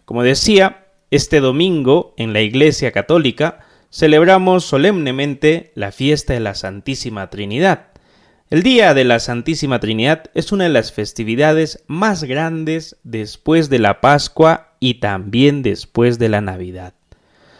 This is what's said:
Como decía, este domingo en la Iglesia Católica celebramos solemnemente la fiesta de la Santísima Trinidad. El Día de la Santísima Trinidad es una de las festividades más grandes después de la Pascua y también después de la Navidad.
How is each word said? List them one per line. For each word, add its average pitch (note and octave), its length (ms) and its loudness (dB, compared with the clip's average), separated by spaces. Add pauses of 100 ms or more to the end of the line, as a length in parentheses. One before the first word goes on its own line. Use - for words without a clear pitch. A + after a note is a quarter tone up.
Como A#2+ 180 -4
decía, F#3+ 680 2 (220)
este C#3+ 300 2
domingo D3 800 0
en A2+ 160 -4
la G#2+ 80 2
Iglesia C3 500 0
Católica D3+ 680 0 (300)
celebramos F3+ 760 4
solemnemente D3 1080 -2
la G2 160 -8
fiesta C#3+ 440 -2
de A#2+ 60 -4
la G2+ 140 -6
Santísima G2+ 760 -10
Trinidad. A2+ 560 -2 (640)
El D#3+ 120 2
Día A3 300 4
de C3+ 120 4
la A#2+ 160 2
Santísima B2+ 600 -4
Trinidad A2+ 440 -2 (100)
es - 180 -6
una G3 120 -2
de E3+ 60 0
las A#2+ 220 0
festividades C#3+ 920 -2
más F3 380 -4
grandes D#3+ 800 -6
después B2+ 680 -2
de C3 80 2
la G2+ 240 0
Pascua D3+ 760 2
y B2 140 0
también A2+ 680 0
después A#2 560 -2
de A2+ 100 0
la G#2 140 -2
Navidad. F2+ 500 -12 (680)